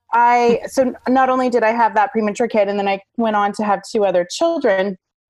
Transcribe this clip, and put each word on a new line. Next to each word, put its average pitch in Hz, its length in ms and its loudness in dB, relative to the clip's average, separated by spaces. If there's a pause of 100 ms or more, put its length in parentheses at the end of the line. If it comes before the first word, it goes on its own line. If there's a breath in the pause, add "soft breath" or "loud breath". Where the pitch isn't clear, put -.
(120)
I, 240 540 4
so - 160 0
n-, 254 140 -4 (120)
not 262 200 2
only 262 220 0
did 226 140 2
I 220 80 2
have 226 240 0
that 202 160 2
premature 214 340 -2
kid, 214 220 0
and 202 100 -2
then 196 100 -2
I 196 120 -2 (160)
went 226 200 0
on 208 180 0
to 214 100 -6
have 196 180 -2
two 208 220 -2
other 180 260 2
children. 220 680 0 (340)